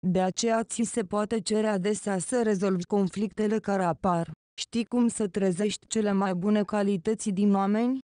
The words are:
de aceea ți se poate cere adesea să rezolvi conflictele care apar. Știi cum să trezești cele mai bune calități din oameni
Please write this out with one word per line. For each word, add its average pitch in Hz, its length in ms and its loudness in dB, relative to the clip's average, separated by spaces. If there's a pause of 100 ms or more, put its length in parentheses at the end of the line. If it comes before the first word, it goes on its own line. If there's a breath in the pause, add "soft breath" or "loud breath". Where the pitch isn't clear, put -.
de 185 140 2
aceea 226 420 0
ți - 200 -4
se 226 200 -2
poate 208 360 -2
cere 214 280 0
adesea 202 500 -2
să 240 240 -2
rezolvi 190 420 0
conflictele 208 760 0
care 196 240 0
apar. 170 480 0 (280)
Știi 233 260 -4
cum 240 220 2
să 220 200 0
trezești 190 600 0
cele 208 240 0
mai 196 220 0
bune 208 300 2
calități 202 680 -2
din 202 240 2
oameni 214 460 0 (100)